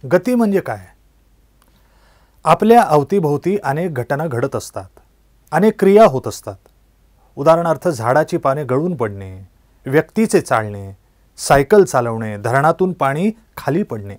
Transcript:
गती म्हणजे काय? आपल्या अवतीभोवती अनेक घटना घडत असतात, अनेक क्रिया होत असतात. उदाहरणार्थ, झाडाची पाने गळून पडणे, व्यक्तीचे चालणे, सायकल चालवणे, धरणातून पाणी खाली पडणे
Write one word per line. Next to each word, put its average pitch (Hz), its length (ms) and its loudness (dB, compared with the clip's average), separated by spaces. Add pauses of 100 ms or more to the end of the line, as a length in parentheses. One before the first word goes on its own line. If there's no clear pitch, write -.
गती 180 300 0
म्हणजे 208 260 0
काय? 104 240 -10 (1600)
आपल्या 214 380 4
अवतीभोवती 151 800 0
अनेक 156 300 -4
घटना 139 320 -4
घडत 131 300 -4
असतात, 98 320 -10 (640)
अनेक 208 280 0
क्रिया 202 260 6
होत 131 220 -2
असतात. 101 280 -12 (800)
उदाहरणार्थ, 165 520 2
झाडाची 139 480 0
पाने 143 280 -2
गळून 143 320 -2
पडणे, 101 360 -8 (540)
व्यक्तीचे 160 540 0
चालणे, 104 520 -4 (460)
सायकल 143 460 4
चालवणे, 113 520 -4
धरणातून 143 560 0
पाणी 151 380 -2 (260)
खाली 160 260 -4
पडणे 101 360 -10